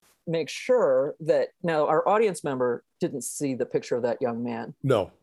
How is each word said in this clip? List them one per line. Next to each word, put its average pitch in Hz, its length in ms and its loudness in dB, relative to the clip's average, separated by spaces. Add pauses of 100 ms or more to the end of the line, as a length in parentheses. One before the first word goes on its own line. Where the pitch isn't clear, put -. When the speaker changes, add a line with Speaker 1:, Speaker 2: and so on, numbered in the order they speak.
(260)
Speaker 1:
make 160 240 -4
sure 147 720 2
that, 151 280 2 (120)
now, 156 260 2
our 156 200 2
audience 208 360 2
member 127 400 -2 (180)
didn't 143 220 -4
see 139 320 -4
the 120 100 -2
picture 135 320 -4
of 117 60 -4
that 117 180 -2
young 117 220 -2
man. 117 380 -8
Speaker 2:
No. 120 300 2 (120)